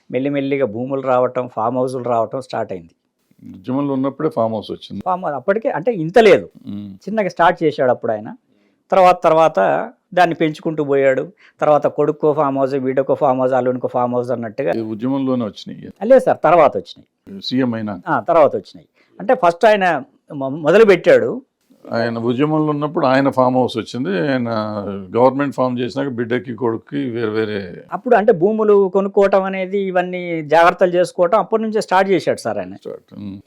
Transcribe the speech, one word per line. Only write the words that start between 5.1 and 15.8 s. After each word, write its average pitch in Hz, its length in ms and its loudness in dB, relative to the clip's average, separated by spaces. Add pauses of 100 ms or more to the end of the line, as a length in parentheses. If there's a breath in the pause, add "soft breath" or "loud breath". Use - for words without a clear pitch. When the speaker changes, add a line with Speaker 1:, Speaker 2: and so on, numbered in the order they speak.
Speaker 1:
హౌస్ 151 100 -6
అప్పటికే, 190 360 -4
అంటే, 160 220 -4
ఇంత 175 260 0
లేదు, 160 320 6 (160)
Speaker 2:
మ్మ్. 101 280 -14
Speaker 1:
చిన్నగా 202 340 -4
స్టార్ట్ 175 340 0
చేశాడు 147 280 2
అప్పుడు 117 220 -2
ఆయన. 117 240 -8 (540)
తర్వాత 180 320 6
తర్వాత 160 680 2 (220)
దాన్ని 170 200 2
పెంచుకుంటూ 156 500 -2
పోయాడు. 139 480 2 (280 soft breath)
తర్వాత 147 260 4
కొడుక్కో 151 460 0
ఫామ్ 139 260 0
హౌస్, 135 160 0
వీడికో 131 400 0
ఫామ్ 131 260 0
హౌస్, 127 120 0
అల్లునికో 127 360 0
ఫామ్ 123 260 -2
హౌస్ 123 160 -2
అన్నట్టుగా. 120 420 -4
Speaker 2:
ఈ 113 80 -4
ఉద్యమంలోనే 123 640 -4
వచ్చినాయి? - 440 -12 (160)